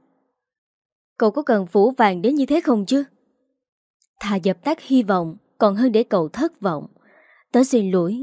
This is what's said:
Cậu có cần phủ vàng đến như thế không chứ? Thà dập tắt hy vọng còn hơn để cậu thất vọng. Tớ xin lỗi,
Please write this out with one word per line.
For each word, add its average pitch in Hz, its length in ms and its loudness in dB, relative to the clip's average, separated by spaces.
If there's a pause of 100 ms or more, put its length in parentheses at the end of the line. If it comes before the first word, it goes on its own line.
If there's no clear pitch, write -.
(1160)
Cậu 220 140 2
có 294 100 -6
cần 208 260 0
phủ 214 240 2
vàng 196 300 0
đến 247 140 0
như 277 100 0
thế 302 160 0
không 226 240 0
chứ? 277 180 -2 (1160)
Thà 208 160 -4
dập 185 280 -4
tắt 311 180 -4
hy 254 220 2
vọng 180 340 -2 (200)
còn 202 180 2
hơn 240 160 0
để 220 120 2
cậu 170 260 -2
thất 311 320 -6
vọng. 165 260 -6 (640)
Tớ 240 120 4
xin 214 280 0
lỗi, 180 320 0